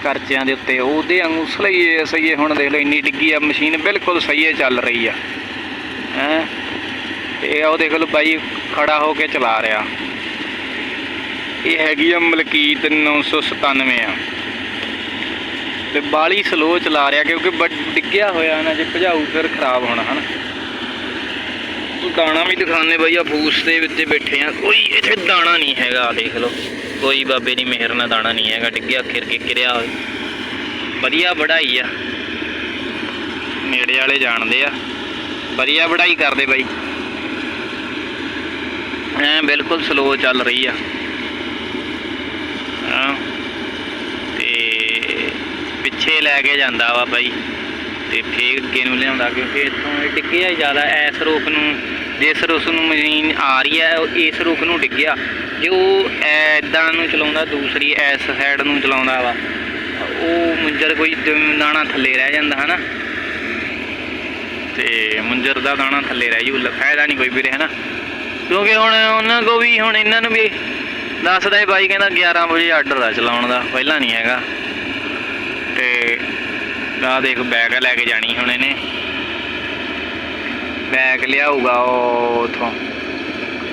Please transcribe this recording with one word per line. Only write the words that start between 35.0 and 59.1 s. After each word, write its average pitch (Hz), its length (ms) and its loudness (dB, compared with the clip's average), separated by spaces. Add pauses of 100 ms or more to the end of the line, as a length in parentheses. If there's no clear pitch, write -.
ਵਧੀਆ 147 320 2
ਵਢਾਈ 170 280 4
ਕਰਦੇ 139 300 2
ਬਾਈ। 131 200 2 (2500)
ਐਂ 151 200 2
ਬਿਲਕੁਲ 147 400 0
ਸਲੋ 139 320 2
ਚੱਲ 127 260 2
ਰਹੀ 123 240 0
ਆ, 120 80 0 (2250)
ਹਾਂ। 131 260 0 (1200)
ਤੇ 113 920 -2 (540)
ਪਿੱਛੇ 156 380 0
ਲੈ 143 200 2
ਕੇ 139 160 2
ਜਾਂਦਾ 120 360 2
ਵਾ 120 120 2
ਬਾਈ 123 260 0 (800)
ਤੇ 117 100 0
ਫੇਰ 123 360 0
ਅੱਗੇ 127 280 -2
ਨੂੰ 127 120 0
ਲਿਆਉਂਦਾ 131 320 0
ਕਿਉਂਕਿ 127 320 -2
ਇੱਥੋਂ 143 300 -2 (120)
ਇਹ 147 80 -2
ਡਿੱਗਿਆ 170 380 0
ਹੀ 175 60 0
ਜ਼ਿਆਦਾ। 147 280 2 (140)
ਇਸ 147 240 0
ਰੁੱਖ 156 260 2
ਨੂੰ, 151 280 2 (440)
ਜਿਸ 147 240 2
ਰੁੱਖ 165 240 2
ਨੂੰ 165 200 2
ਮਸ਼ੀਨ 151 500 2
ਆ 135 240 4
ਰਹੀ 147 200 2
ਹੈ, 165 160 4
ਉਹ 160 100 2 (100)
ਇਸ 160 240 2
ਰੁੱਖ 165 220 2
ਨੂੰ 170 160 0
ਡਿੱਗਿਆ। 143 360 2 (460)
ਜੇ 165 80 0
ਉਹ 185 400 4 (140)
ਐਦਾਂ 151 720 4
ਨੂੰ 165 160 0
ਚਲਾਉਂਦਾ, 151 360 0
ਦੂਸਰੀ 143 460 0
ਇਸ 143 360 2
ਸਾਈਡ 139 340 0
ਨੂੰ 143 200 2
ਚਲਾਉਂਦਾ 131 400 2